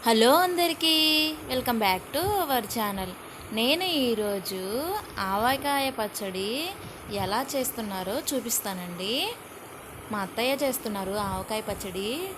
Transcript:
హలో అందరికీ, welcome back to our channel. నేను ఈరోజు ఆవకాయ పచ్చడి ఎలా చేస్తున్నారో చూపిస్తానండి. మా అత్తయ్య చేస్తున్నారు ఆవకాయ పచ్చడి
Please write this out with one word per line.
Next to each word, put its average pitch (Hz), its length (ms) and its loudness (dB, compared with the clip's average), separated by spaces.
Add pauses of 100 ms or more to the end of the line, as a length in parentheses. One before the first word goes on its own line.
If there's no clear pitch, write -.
హలో 226 280 8
అందరికీ, 320 960 4 (160)
welcome 254 320 0
back 185 200 4 (160)
to 311 60 2
our 349 400 2
channel. 208 460 -4 (440)
నేను 262 320 2
ఈరోజు 220 1080 0 (240)
ఆవకాయ 262 720 2
పచ్చడి 214 760 -4 (440)
ఎలా 202 340 -2 (100)
చేస్తున్నారో 214 640 -4
చూపిస్తానండి. 220 1120 -2 (800)
మా 214 60 -2
అత్తయ్య 226 360 0
చేస్తున్నారు 226 580 -2
ఆవకాయ 202 480 -2
పచ్చడి 208 760 -4